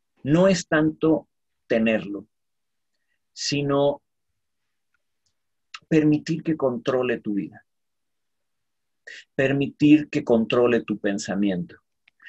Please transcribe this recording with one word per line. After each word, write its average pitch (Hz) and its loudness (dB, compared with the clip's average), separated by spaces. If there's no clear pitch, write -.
no 165 2
es 185 -2
tanto 156 0
tenerlo, 104 -2
sino 143 -2
permitir 156 0
que 160 -4
controle 123 -2
tu 104 -6
vida, 90 -8
permitir 143 2
que - -4
controle 117 2
tu 104 -6
pensamiento, 101 -4